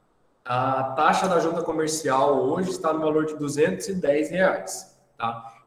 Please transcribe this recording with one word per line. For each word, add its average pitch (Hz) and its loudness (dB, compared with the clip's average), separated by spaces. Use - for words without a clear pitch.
a 131 0
taxa 165 4
da 180 2
junta 165 -2
comercial 143 0
hoje 165 0
está 156 -2
no 156 -2
valor 156 2
de 156 -6
duzentos 147 0
e 196 -4
dez 151 0
reais, - -2
tá? 117 -6